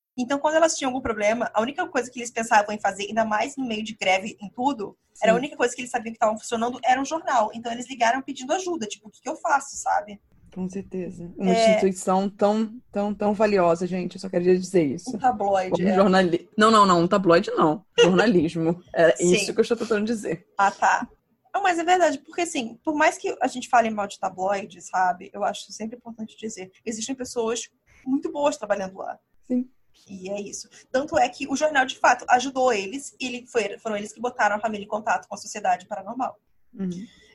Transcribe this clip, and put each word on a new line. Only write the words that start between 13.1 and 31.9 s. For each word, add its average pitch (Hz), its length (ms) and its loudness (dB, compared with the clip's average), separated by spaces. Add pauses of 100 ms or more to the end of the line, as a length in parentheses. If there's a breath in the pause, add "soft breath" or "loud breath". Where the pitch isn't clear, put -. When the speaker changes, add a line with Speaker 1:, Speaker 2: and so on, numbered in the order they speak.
Speaker 2:
tão 208 200 0
valiosa, 190 520 2
gente. 180 300 -4
Eu 185 60 -14
só 190 80 -10
queria 185 280 4
dizer 185 280 2
isso. 160 320 -4
Speaker 1:
Um - 20 -8
tabloide, 202 520 0
Speaker 2:
Como 180 180 0
Speaker 1:
é. 202 60 2
Speaker 2:
jornali-, 185 600 4
não, 214 140 6
não, 208 140 8
não. 180 160 4
Um 170 80 2
tabloide, 190 420 4
não. 311 340 2 (140)
Jornalismo. 175 840 4 (120)
É 165 180 6
Speaker 1:
<laughs> - 60 2
Sim. 175 160 4
Speaker 2:
isso 208 200 0
que 208 60 0
eu 226 40 4
estou 226 120 0
tentando 214 300 -2
dizer. 214 420 -6 (100)
Speaker 1:
Ah, 196 140 4
tá. 202 340 0 (480)
Não, 381 80 -2
mas 359 160 2
é 339 60 -2
verdade, 330 360 4
porque - 220 -8
assim, 285 440 -6
por 311 100 -2
mais 311 220 2
que - 240 -6
a - 60 0
gente 254 200 -8
fale 233 220 4
mal 208 180 -4
de - 100 -14
tabloide, 190 640 -4
sabe? 185 520 -2
Eu 202 100 -6
acho 196 300 -6
sempre 226 240 -12
importante 226 400 -16
dizer: 190 340 -12 (140 soft breath)
existem 220 300 -8
pessoas 233 540 -6 (360 soft breath)
muito 285 260 -2
boas 285 240 0
trabalhando 190 420 -4
lá. - 220 -10 (260)
Speaker 2:
Sim. 254 240 -2 (380)
Speaker 1:
E 185 220 -12
é 202 120 -6
isso. - 280 -14 (220 soft breath)
Tanto 294 260 -2
é 247 120 4
que - 180 -10
o 269 80 -4
jornal, 285 300 2
de 262 120 -10